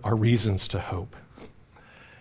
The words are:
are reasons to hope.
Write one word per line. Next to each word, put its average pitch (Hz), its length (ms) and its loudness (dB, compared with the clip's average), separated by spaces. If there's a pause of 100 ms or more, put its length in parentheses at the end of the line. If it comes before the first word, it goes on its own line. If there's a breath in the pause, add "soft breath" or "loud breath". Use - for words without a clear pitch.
are 107 120 2
reasons 107 540 2
to 95 100 -4
hope. 92 360 -6 (1040 loud breath)